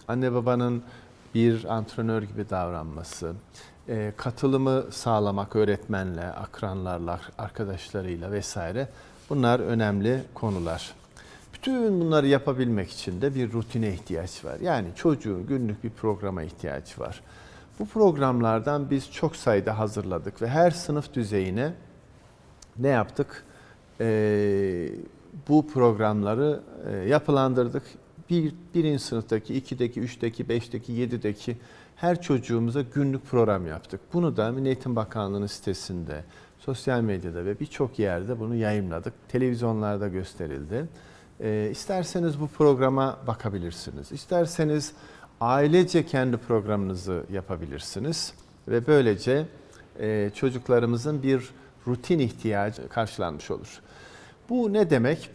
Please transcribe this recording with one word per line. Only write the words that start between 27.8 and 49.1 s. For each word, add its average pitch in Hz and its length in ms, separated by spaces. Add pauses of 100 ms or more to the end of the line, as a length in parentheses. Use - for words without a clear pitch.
Bir, 160 240 (220)
birinci 151 280
sınıftaki, 113 520
ikideki, 127 440
üçteki, 120 500
beşteki, 117 420
yedideki 117 680 (380)
her 175 260
çocuğumuza 117 600
günlük 135 440
program 104 420
yaptık. 82 340 (120)
Bunu 165 240
da 110 140
Milli 135 160
Eğitim 127 280
Bakanlığı'nın 101 520
sitesinde, 87 760 (360)
sosyal 127 420
medyada 90 440
ve 101 140
birçok 143 400
yerde 101 400
bunu 113 160
yayımladık. 104 580 (140)
Televizyonlarda 113 800
gösterildi. 87 760 (540)
Ee, 107 320
isterseniz 170 680
bu 151 80
programa 135 680 (100)
bakabilirsiniz. 87 840
İsterseniz 160 840 (480)
ailece 151 640
kendi 127 320
programınızı 98 920
yapabilirsiniz. 95 1000 (340)
Ve 117 200
böylece, 135 580 (540)